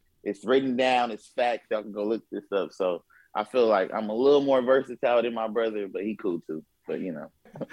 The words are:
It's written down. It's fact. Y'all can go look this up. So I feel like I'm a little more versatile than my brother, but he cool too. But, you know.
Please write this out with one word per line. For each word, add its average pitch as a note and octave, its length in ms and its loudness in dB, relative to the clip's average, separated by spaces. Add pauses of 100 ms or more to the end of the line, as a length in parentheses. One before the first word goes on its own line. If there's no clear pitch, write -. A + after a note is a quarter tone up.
(240)
It's G2 220 -6
written C3 320 2
down. B2+ 340 2
It's - 240 -14
fact. A#2+ 360 -2
Y'all G#2+ 120 -2
can G#2+ 80 -14
go G#2 140 -4
look A2 260 -2
this G2+ 220 -8
up. F2+ 180 0
So F2+ 320 -2 (320)
I G#2+ 80 -2
feel A#2+ 240 2
like G2+ 260 2
I'm G#2+ 160 -2
a G#2+ 60 -4
little C#3 240 6
more C3+ 220 2
versatile B2 640 2
than A#2+ 100 -2
my A2 160 -4
brother, G#2+ 420 -2
but F#2 120 -6
he G#2+ 120 -4
cool F2 320 -4
too. D#2 160 -10 (240)
But, D#2 140 -6
you - 100 -6
know. D2+ 160 -10 (460)